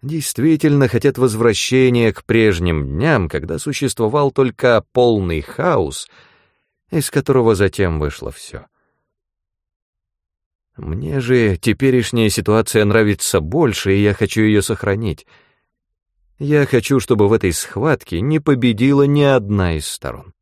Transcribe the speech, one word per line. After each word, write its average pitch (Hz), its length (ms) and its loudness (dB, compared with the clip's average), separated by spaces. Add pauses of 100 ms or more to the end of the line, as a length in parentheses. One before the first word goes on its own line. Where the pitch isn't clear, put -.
действительно 147 880 0
хотят 127 280 0
возвращения 120 920 2
к - 140 -10
прежним 90 600 2
дням, 92 440 0
когда 80 300 -8
существовал 135 720 -2
только 123 600 2
полный 104 480 2
хаос, 104 680 -4 (800)
из - 200 -4
которого 127 460 2
затем 92 440 -2
вышло 73 320 -8
все. - 340 -18 (2000)
Мне 135 420 -8
же 120 380 2
теперешняя 120 720 0
ситуация 107 560 0
нравится 104 540 0
больше, 98 560 -2
и 101 60 2
я 104 120 2
хочу 110 280 -2
ее 107 200 4
сохранить. 101 680 -4 (1120)
Я 143 260 2
хочу, 131 340 2
чтобы 107 280 2
в 104 60 4
этой 95 200 0
схватке 107 680 -4
не 151 180 -2
победила 135 640 2
ни 143 180 2
одна 101 540 2
из 76 100 -6
сторон. - 560 -12